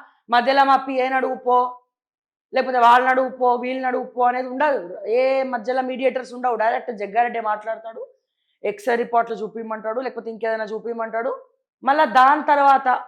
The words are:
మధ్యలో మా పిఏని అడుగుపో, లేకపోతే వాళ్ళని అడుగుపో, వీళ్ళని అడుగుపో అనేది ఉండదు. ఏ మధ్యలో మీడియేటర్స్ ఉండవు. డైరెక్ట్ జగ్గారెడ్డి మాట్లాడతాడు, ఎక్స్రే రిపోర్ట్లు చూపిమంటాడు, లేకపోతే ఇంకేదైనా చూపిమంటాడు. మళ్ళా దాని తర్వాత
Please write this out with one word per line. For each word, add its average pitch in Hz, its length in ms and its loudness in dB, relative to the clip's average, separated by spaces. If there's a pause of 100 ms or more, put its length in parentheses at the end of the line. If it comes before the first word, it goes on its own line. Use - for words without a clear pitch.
(300)
మధ్యలో 247 340 4
మా 269 120 4
పిఏని 262 400 0
అడుగుపో, 247 600 0 (800)
లేకపోతే 254 260 0
వాళ్ళని 247 300 6
అడుగుపో, 254 460 2
వీళ్ళని 254 320 -4
అడుగుపో 247 360 -4
అనేది 247 240 0
ఉండదు. 254 580 -2
ఏ 262 380 0
మధ్యలో 254 380 -4
మీడియేటర్స్ 254 520 -4
ఉండవు. 247 220 -2
డైరెక్ట్ 240 360 -2
జగ్గారెడ్డి 226 500 -2
మాట్లాడతాడు, 220 680 -8 (560)
ఎక్స్రే 208 320 -4
రిపోర్ట్లు 233 400 -2
చూపిమంటాడు, 220 680 -8
లేకపోతే 233 300 -10
ఇంకేదైనా 220 340 -4
చూపిమంటాడు. 226 680 -6 (520)
మళ్ళా 294 220 2
దాని 262 380 4
తర్వాత 277 440 4 (200)